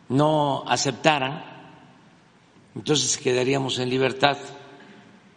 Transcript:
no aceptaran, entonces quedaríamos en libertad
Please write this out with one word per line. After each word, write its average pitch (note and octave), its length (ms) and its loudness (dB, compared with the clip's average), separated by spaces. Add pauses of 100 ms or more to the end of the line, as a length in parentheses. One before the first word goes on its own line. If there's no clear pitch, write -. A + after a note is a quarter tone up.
no D3 580 2
aceptaran, C3+ 800 0 (1300)
entonces C3 420 0
quedaríamos B2+ 600 0
en B2+ 100 -2
libertad C3 480 2 (1000)